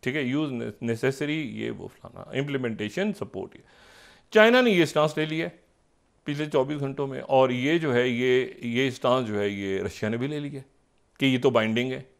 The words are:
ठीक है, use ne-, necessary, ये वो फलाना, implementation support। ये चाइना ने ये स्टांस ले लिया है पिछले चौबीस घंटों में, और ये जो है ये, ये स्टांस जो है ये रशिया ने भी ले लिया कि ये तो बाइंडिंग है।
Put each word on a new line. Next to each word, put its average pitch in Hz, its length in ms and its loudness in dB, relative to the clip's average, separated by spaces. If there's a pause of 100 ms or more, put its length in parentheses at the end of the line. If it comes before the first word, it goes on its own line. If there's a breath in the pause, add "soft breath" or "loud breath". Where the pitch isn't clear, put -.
ठीक 131 140 -4
है, 127 160 -2
use 147 200 -2
ne-, 117 380 -6
necessary, 135 640 -4
ये 110 160 -6
वो 95 160 -10
फलाना, - 460 -18
implementation 135 800 -4
support। - 440 -10
ये - 60 -20 (720 loud breath)
चाइना 233 280 8
ने 240 100 4
ये 175 160 6
स्टांस 151 320 2
ले 156 80 0
लिया 160 200 -4
है - 180 -14 (640)
पिछले 147 200 -4
चौबीस 147 320 0
घंटों 139 280 -4
में, 135 140 -8
और 131 320 4
ये 135 260 0
जो 156 140 0
है 123 180 4
ये, 127 540 2
ये 123 260 0
स्टांस 123 360 2
जो 107 80 -4
है 101 200 0
ये 95 280 -4
रशिया 107 280 -4
ने 117 60 -4
भी 131 120 -4
ले 151 120 -6
लिया 143 220 -10 (580)
कि 139 60 2
ये 131 120 4
तो 131 120 4
बाइंडिंग 117 420 0
है। 131 280 -12